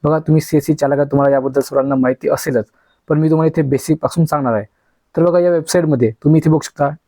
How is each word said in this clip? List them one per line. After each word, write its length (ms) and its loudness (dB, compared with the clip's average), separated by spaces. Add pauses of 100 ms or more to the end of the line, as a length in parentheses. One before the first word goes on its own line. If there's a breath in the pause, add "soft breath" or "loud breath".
बघा, 140 0
तुम्ही 220 2
सीएससी 340 -2
चालक 240 0
आहे, 60 0
तुम्हाला 280 0
याबद्दल 280 0
सर्वांना 340 -2
माहिती 340 -2
असेलच, 360 -2 (440)
पण 100 0
मी 120 2
तुम्हाला 260 2
इथे 120 0
बेसिकपासून 560 -2
सांगणार 300 -2
आहे. 100 -2 (520)
तर 80 2
बघा, 140 2
या 120 2
वेबसाईटमध्ये 600 0 (140)
तुम्ही 200 4
इथे 60 2
बघू 100 2
शकता, 300 -4 (180)